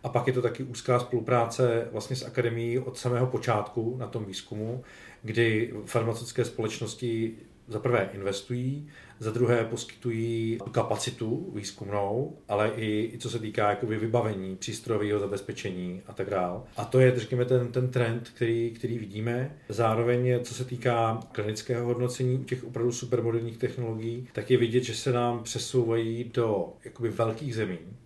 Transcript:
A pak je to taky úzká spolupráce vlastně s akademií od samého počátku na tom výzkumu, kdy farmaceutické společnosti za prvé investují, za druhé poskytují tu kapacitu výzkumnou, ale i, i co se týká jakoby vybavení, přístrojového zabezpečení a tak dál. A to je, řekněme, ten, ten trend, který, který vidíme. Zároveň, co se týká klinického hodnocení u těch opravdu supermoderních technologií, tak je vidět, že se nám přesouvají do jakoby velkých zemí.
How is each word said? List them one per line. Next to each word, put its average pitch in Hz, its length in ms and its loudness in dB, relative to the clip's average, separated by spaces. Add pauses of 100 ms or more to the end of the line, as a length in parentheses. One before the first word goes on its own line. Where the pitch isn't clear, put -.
A 127 60 -4
pak 120 180 0
je 127 60 2
to 123 100 0
taky 120 200 -2
úzká 123 360 0
spolupráce 117 920 2
vlastně 113 240 -4
s - 60 -6
akademií 117 560 0
od 127 200 -6
samého 123 280 2
počátku 117 720 0
na 113 80 -6
tom 107 180 -6
výzkumu, 107 600 -6 (380)
kdy 110 520 2 (100)
farmaceutické 113 600 0
společnosti 113 920 -2 (320)
za 107 120 -4
prvé 110 340 2
investují, 123 760 -4 (300)
za 110 120 -2
druhé 117 340 4
poskytují 113 1000 -2
tu - 60 -8
kapacitu 117 840 -2
výzkumnou, 104 840 -2 (120)
ale 107 280 4
i, 110 380 0
i 117 40 -12
co 117 120 -6
se 113 80 -2
týká 104 320 2
jakoby 107 280 0
vybavení, 107 580 0
přístrojového 104 640 -2
zabezpečení 95 840 -4
a - 60 -14
tak 95 180 -4
dál. 92 340 0 (120)
A 107 80 -4
to 127 160 4
je, 127 200 10
řekněme, 123 240 0
ten, 123 280 2
ten 127 160 0
trend, 117 460 0
který, 117 360 0
který 113 280 -4
vidíme. 113 580 -4 (120)
Zároveň, 120 720 4
co - 120 -8
se 127 100 -4
týká 113 560 2 (120)
klinického 113 540 -2
hodnocení 123 520 2
u 127 60 -4
těch 127 200 -4
opravdu 117 280 0
supermoderních 117 680 0
technologií, 117 760 -4
tak 107 180 -6
je 127 80 10
vidět, 120 260 4
že 117 100 -4
se 131 180 0
nám 120 300 2
přesouvají 113 920 0
do 104 380 2 (120)
jakoby 117 240 -4
velkých 113 460 0
zemí. 98 240 -2 (280)